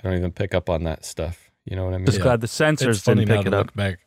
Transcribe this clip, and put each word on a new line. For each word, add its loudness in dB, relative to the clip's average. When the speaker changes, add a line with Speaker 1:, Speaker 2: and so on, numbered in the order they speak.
Speaker 1:
I -4
don't 0
even -2
pick -4
up 0
on 0
that -4
stuff. -8
You -8
know -4
what -2
I -4
mean? 0
Speaker 2:
Just 2
Speaker 3:
Yeah. 0
Speaker 2:
glad 4
the -4
censors 2
Speaker 3:
It's -8
funny 4
Speaker 2:
didn't 0
Speaker 3:
now 4
Speaker 2:
pick 0
Speaker 3:
to 2
Speaker 2:
it 2
up. 0
Speaker 3:
look -18
back. -2